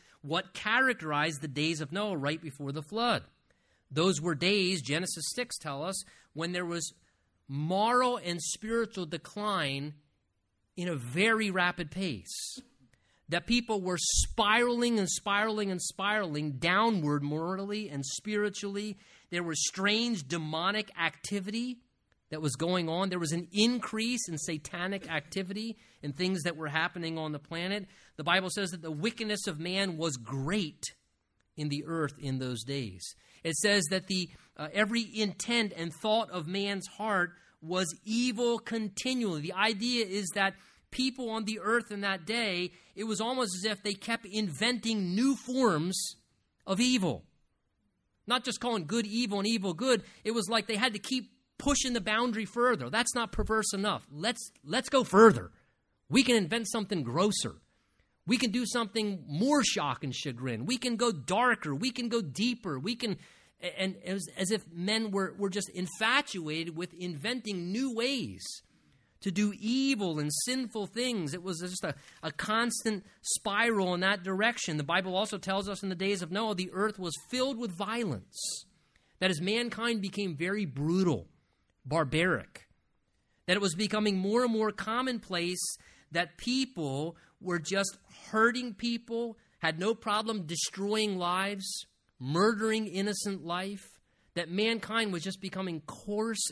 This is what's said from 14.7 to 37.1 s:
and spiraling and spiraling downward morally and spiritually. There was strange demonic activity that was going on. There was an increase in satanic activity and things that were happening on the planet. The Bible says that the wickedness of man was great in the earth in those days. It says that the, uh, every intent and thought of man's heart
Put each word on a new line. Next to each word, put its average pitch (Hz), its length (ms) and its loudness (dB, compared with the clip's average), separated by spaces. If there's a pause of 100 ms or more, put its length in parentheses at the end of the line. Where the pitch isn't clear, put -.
and 190 120 2
spiraling 208 600 0
and 185 120 -2
spiraling 180 680 -2
downward 165 720 4
morally 190 680 -2
and 139 160 -4
spiritually. 208 880 -4 (340)
There 175 120 -2
was 160 240 0
strange 208 640 2
demonic 170 680 0
activity 208 800 -2 (500)
that 156 100 -6
was 143 160 0
going 170 320 2
on. 185 220 2
There 180 80 0
was 165 140 0
an 170 200 -2
increase 220 760 2
in 160 100 -4
satanic 175 720 -4
activity 190 640 -6 (260)
and 143 140 -6
things 185 280 0
that 170 120 -2
were 156 120 -6
happening 165 500 -2
on 156 140 -2
the 147 60 -6
planet. 180 480 -4 (300)
The 151 80 -8
Bible 180 240 4
says 190 220 -2
that 175 100 -10
the 160 100 -6
wickedness 214 560 -2
of 151 140 -4
man 180 380 0
was 156 180 0
great 139 640 -2 (760)
in 151 120 -2
the 143 160 -2
earth 151 340 -2
in 131 200 -4
those 127 260 -4
days. 120 500 -6 (300)
It 165 120 0
says 202 340 4
that 190 160 0
the, 185 240 -2 (260)
uh, 151 160 -8
every 214 320 2 (160)
intent 214 560 0
and 165 160 -4
thought 214 380 2
of 175 160 -4
man's 196 400 -2
heart 190 460 0 (280)